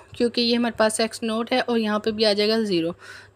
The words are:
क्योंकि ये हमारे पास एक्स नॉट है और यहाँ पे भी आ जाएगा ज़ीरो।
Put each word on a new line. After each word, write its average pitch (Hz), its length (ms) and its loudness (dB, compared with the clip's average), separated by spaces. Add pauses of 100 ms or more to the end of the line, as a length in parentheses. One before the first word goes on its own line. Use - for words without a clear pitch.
(140)
क्योंकि 240 280 0
ये 233 120 2
हमारे 233 240 0
पास 220 220 2
एक्स 220 220 -2
नॉट 226 300 -4
है 254 100 2
और 233 160 0
यहाँ 214 220 0
पे 226 120 -2
भी 214 120 0
आ 214 80 6
जाएगा 208 280 2
ज़ीरो। 175 340 0 (420)